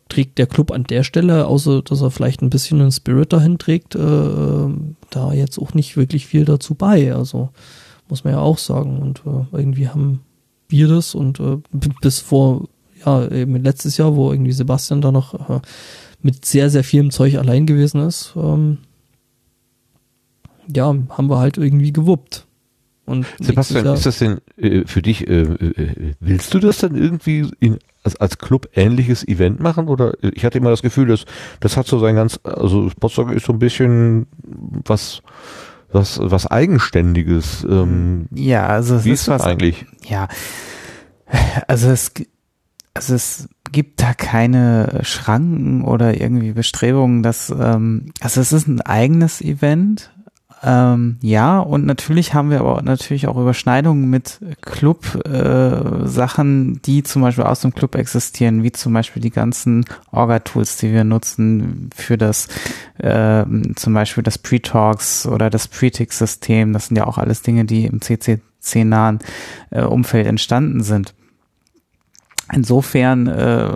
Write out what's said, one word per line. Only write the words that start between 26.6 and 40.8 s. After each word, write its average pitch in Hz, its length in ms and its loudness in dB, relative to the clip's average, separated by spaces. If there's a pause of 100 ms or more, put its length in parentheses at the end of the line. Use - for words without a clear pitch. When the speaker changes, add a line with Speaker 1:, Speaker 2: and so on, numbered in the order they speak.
Speaker 2:
dann 175 160 -2
irgendwie 151 560 -2 (100)
in, 110 200 2 (240)
als, 95 140 -4
als 95 200 -2
Club - 380 -2
ähnliches 120 520 2
Event 95 320 0
machen? 165 280 -2
Oder, 127 360 0
äh, 98 120 2
ich - 100 -4
hatte 123 140 0
immer 123 100 2
das 117 140 0
Gefühl, 127 240 2
dass, 110 180 2 (340)
das - 160 0
hat 131 120 -2
so 127 100 0
sein 110 180 2
ganz, 110 280 0
also 98 560 0
Potsdok 120 320 0
ist - 160 -4
so 123 60 2
ein 110 40 -2
bisschen 117 720 2 (580)
was, - 380 -4 (680)
was, 98 300 0
was 92 240 0
Eigenständiges. 87 1200 2
Ähm, 87 600 0
Speaker 3:
Ja, 127 380 0
also 117 300 2
es 110 80 2
Speaker 2:
wie 113 40 4
Speaker 3:
ist 131 120 2
Speaker 2:
ist - 60 -4
das 139 140 0
Speaker 3:
was 90 60 0
Speaker 2:
eigentlich? 87 400 0 (200)
Speaker 3:
Ja, 98 200 -6 (1400)